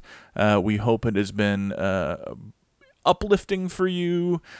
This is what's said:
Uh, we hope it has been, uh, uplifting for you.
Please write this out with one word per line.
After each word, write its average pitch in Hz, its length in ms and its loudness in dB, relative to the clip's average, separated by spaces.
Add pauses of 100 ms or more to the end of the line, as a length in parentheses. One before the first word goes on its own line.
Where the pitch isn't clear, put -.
(360)
Uh, 104 260 4
we 104 160 2
hope 113 280 2
it 110 100 0
has 98 160 0
been, 101 400 -2
uh, 92 640 -4 (680)
uplifting 190 640 0
for 185 180 -2
you. 175 540 0 (180)